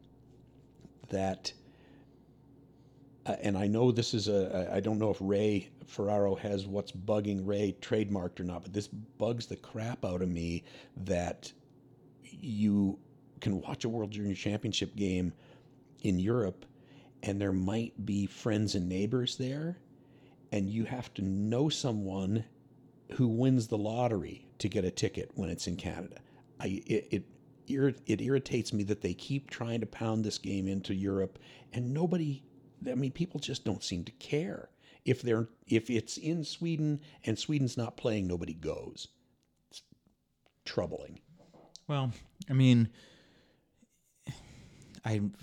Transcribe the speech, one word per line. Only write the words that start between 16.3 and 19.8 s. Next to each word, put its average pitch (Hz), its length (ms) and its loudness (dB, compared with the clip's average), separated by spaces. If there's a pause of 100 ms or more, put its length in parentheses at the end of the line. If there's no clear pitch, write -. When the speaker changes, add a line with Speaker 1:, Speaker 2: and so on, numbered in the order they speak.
Speaker 1:
and 101 180 0
there 98 100 2
might 98 540 0
be 101 200 2
friends 107 500 0
and 90 120 0
neighbors 113 500 0
there, 147 400 -4 (720)